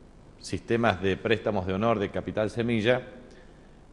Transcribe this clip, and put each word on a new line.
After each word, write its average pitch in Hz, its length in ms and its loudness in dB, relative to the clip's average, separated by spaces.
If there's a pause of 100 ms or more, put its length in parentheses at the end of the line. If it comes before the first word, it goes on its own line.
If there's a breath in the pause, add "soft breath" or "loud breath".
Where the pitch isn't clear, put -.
(380)
sistemas 113 640 0
de 95 140 2
préstamos 104 500 0
de 95 80 -2
honor 110 240 2
de 98 120 0
Capital 101 400 -2
Semilla, 117 540 0 (880 loud breath)